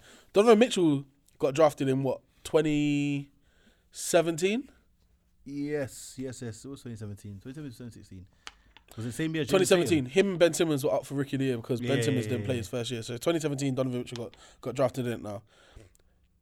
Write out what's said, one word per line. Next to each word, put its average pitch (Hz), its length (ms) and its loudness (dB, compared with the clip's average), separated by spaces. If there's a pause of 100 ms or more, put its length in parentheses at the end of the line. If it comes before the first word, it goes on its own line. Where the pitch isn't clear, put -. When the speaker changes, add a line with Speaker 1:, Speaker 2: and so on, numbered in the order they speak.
(320)
Speaker 1:
Donovan 214 280 8
Mitchell 160 440 4 (360)
got 139 140 0
drafted 147 340 4
in 135 160 2
what, 123 160 -2 (240)
twenty 147 840 0 (600)
seventeen? 175 800 0 (760)
Speaker 2:
Yes, 143 720 -8
yes, 131 240 -10
yes. 117 220 -12
It 127 40 -14
was 139 140 -16
twenty 120 140 -12
seventeen. 101 440 -14
Twenty 131 160 -16
seventeen, 143 200 -14
twenty 123 160 -16
sixteen. 95 340 -20 (720)
Was 113 100 -8
it 123 60 -8
same 160 220 -4
year? 156 100 0
Jason 131 60 -6
Speaker 1:
Twenty 190 140 4
seventeen. 170 400 4
Speaker 2:
Tatum? 123 80 -10
Speaker 1:
Him 190 180 4
and 180 80 -4
Ben 170 160 6
Simmons 151 300 0
were 147 100 2
up 151 100 0
for - 100 -12
Rookie 139 220 -2
of 131 40 0
the 135 60 0
Year 127 100 0
because 113 240 -4
Speaker 2:
Yeah, 120 80 -4
Speaker 1:
Ben 139 100 2
Speaker 2:
yeah, 117 60 2
Speaker 1:
Simmons 127 220 0
Speaker 2:
yeah, - 60 -4
Speaker 1:
didn't 107 120 -2
play 123 100 -2
Speaker 2:
yeah. 120 40 -2
Speaker 1:
his 113 100 -6
first 120 240 -6
year. 113 100 -6
So 120 140 -8
twenty 170 240 0
seventeen, 143 340 -2
Donovan 127 260 -2
Mitchell 120 240 -10
got, - 120 -14 (240)
got 131 160 -8
drafted 127 300 0
in 120 80 -2
it 90 80 -10
now. 101 200 -10 (1000)